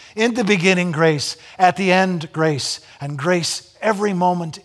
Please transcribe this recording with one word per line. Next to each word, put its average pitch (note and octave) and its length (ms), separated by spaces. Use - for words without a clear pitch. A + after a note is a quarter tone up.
In A3+ 180
the A#3+ 100
beginning, F#3 480
grace. D#3 460
At F3+ 200
the F#3+ 140
end, F#3 420
grace. D#3 480
And C#3+ 180
grace E3+ 640
every G#3 320
moment F3 520